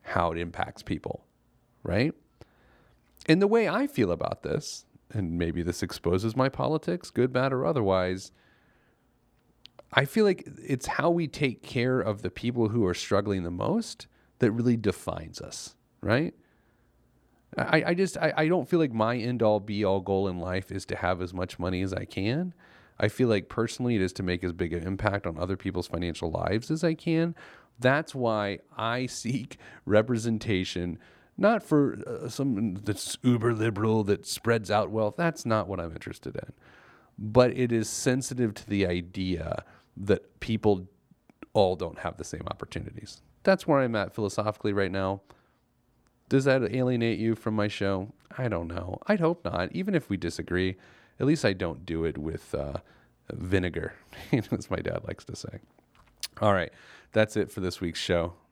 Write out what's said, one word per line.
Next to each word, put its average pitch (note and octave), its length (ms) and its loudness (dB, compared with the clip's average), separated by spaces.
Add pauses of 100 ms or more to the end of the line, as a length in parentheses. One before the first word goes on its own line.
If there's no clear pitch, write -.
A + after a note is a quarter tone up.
how E2+ 320 0
it E2 60 -4
impacts - 440 -4
people, - 440 -6 (560)
right? A#2 320 0 (1120)
And D#3+ 140 6
the G3+ 60 4
way G#3+ 220 4
I A3+ 180 0
feel G#2+ 240 2
about - 320 -2
this, - 420 -4 (280)
and F2 260 -2
maybe E2+ 240 0
this F2 180 -2
exposes F#2+ 540 0
my C3 140 2
politics, D#3 600 -2
good, B2 240 2
bad, C3 200 2
or C3 120 0
otherwise, F#2+ 680 2 (1600)
I C#3 140 4
feel A3 180 2
like G3 240 0 (120)
it's - 260 -2
how D3+ 240 0
we E3+ 180 0
take C3 340 -2
care B2+ 380 0
of G#2 220 -2
the F#2 100 -6
people A#2 380 0
who A2 140 2
are F2+ 100 2
struggling G2+ 500 0
the F2 80 -4
most D3 560 -4 (320)
that A#2 100 6
really A#2+ 260 2
defines F2 640 -4
us, - 360 -14 (240)
right? C3 340 2 (1200)
I, - 300 2
I F3 80 2
just, F#3 240 0
I, D#3+ 180 0
I D#3 120 0
don't E3+ 200 0
feel E3+ 120 4
like C#3+ 120 2
my A2+ 240 2
end-all, A2 440 2
be-all G2+ 400 0
goal F#2+ 260 2
in F2+ 140 -4
life F#2 320 -4
is F#2+ 140 -6
to F#2 100 -4
have F2+ 260 0
as F2+ 100 -6
much F2+ 280 -6
money F2+ 220 0
as F#2+ 100 -2
I F#2 120 -4
can. D3 500 -2 (440)
I G#2+ 80 2
feel A#2+ 220 2
like G#2 200 2
personally A#2+ 460 -2
it G2+ 60 4
is F#2 140 2
to G2 100 -4
make F2+ 180 0
as F2+ 100 -2
big E2 200 -2
an E2+ 120 -4
impact G2 440 -2
on D#2+ 100 -6
other F2+ 180 -2
people's F#2 300 -4
financial E2+ 460 -4
lives F2 400 -2
as D#3+ 100 -2
I E3 120 0
can. E3 420 -2 (420)
That's C#3 380 2
why G#2+ 420 0 (180)
I A#2+ 300 -2
seek - 520 -6 (260)
representation, G#2 1120 2 (380)
not G#3 260 4
for, C#3+ 440 4
uh, - 220 -8
some A2+ 460 -2
that's G2+ 480 -4
uber A#2 320 4
liberal A2 500 2
that G2 220 2
spreads A2+ 440 0
out G#2 200 2
wealth. G#2+ 260 0
That's E3 300 -2
not A2 200 2
what F#2 140 -4
I'm E2 120 -6
interested - 440 -10
in. - 160 -10 (640)
But A#2 380 6
it B2 160 2
is A2+ 160 2
sensitive B2+ 640 0
to - 140 -16
the G2 180 2
idea F2+ 800 -2 (320)
that - 440 0
people G#2 480 2 (640)
all F#2+ 200 6
don't E2+ 240 -6
have - 200 -8
the D#2 60 -8
same D#2+ 220 -10
opportunities. - 760 -10 (200)
That's F#3+ 240 2
where C#3+ 140 4
I'm A#2+ 160 0
at G2 180 -2
philosophically G#2+ 580 0
right G2 200 2
now. F#2+ 300 -2 (1080)
Does C3+ 160 4
that C3+ 180 4 (120)
alienate A#2+ 440 2
you A2+ 160 2
from A2 200 -4
my G#2 120 2
show? G2 460 -2 (260)
I B2+ 100 -2
don't E2+ 200 -2
know. F2+ 380 -6
I'd G3+ 140 2
hope E3+ 240 0
not. F2 280 -2
Even F#3+ 220 -2
if D3+ 140 0
we G2 80 0
disagree, F2+ 600 0 (420)
at C3 80 0
least D3 180 2
I G#2 80 4
don't F2+ 320 -4
do E2 200 -2
it D#2+ 120 0
with, - 380 -6
uh, C#2+ 200 -4 (580)
vinegar, F2 640 -2 (200)
<laughs> - 180 -6
as - 380 -2
my F#2 80 0
dad - 280 -2
likes - 180 -10
to - 120 -12
say. - 240 -12 (800)
All G#2 120 6
right. F2 200 0 (400)
That's A2 240 4
it G#2 140 0
for - 100 -10
this F#2 200 -2
week's E2+ 200 -4
show. F2 340 0 (180)